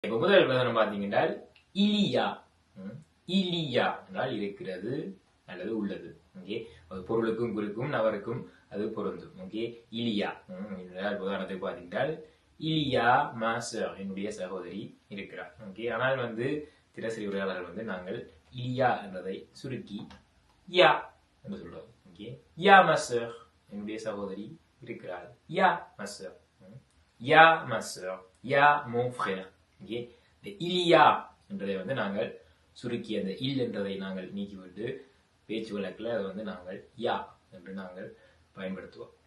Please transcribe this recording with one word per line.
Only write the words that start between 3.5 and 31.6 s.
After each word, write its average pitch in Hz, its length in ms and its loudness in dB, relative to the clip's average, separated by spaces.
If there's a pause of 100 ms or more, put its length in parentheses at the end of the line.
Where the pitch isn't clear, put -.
y 120 120 2
a 95 40 2 (180)
என்றால் 98 300 -2
இருக்கிறது 98 560 -6 (580)
அல்லது 92 300 -6
உள்ளது. 87 300 -6 (280)
ஓகே? 95 180 -8 (320)
அது 95 200 -10
பொருளுக்கும் 113 480 0
குறிக்கும் 107 380 -4
நபருக்கும் 110 460 0 (320)
அது 101 120 -4 (120)
பொருந்தும். 87 380 -6 (100)
ஓகே? 107 180 -6 (360)
il 117 100 -2 (100)
y 98 100 0
a. - 20 -6 (240)
ம், 101 180 -10 (120)
என்றால் 95 400 -4
உதாரணத்துக்கு 95 420 -4
பாத்தீங்கன்னா, 85 380 -4 (640)
il 160 100 2 (140)
y 127 40 2 (120)
a - 20 8 (320)
ma 117 100 2 (160)
sœur, 104 220 -4 (120)
என்னுடைய 98 260 -6 (120)
சகோதரி 92 420 -8 (320)
இருக்கிறார். - 380 -12 (160)
ஓகே? 101 160 -10 (120)
ஆனால் 131 280 2
வந்து 113 220 -4 (500)
தினசரி 110 340 -6
உரையாடல்கள் 95 400 -4
வந்து 104 220 -10
நாங்கள் 90 260 -8 (440)
il 127 160 -4
y 131 100 2
a - 20 6 (140)
என்றதை 92 320 -8 (240)
சுருக்கி 123 400 -10 (800)
ya 160 120 10 (540)
என்று 101 180 -10
சொல்றோம். - 260 -16 (200)
ஓகே? 104 200 -14 (380)
ya 196 120 12 (100)
ma 156 80 6 (120)
sœur, 117 220 0 (420)
என்னுடைய 104 260 -8 (100)
சகோதரி 101 400 -8 (380)
இருக்கிறாள். - 420 -10 (300)
ya 185 120 6 (280)
ma 101 180 -8
sœur. - 180 -12 (300)
ம், 107 140 -20 (520)
ya 160 160 12 (240)
ma 107 100 0 (120)
sœur, 92 260 -8 (360)
ya 143 120 8 (280)
mon 123 140 2 (120)
frère. 95 280 -4 (340)
ஓகே? 104 160 -6 (400)
இந்த - 100 -12 (180)
il 180 100 0 (160)
y - 20 12 (120)
a - 20 10 (420)
என்றதை 98 300 -4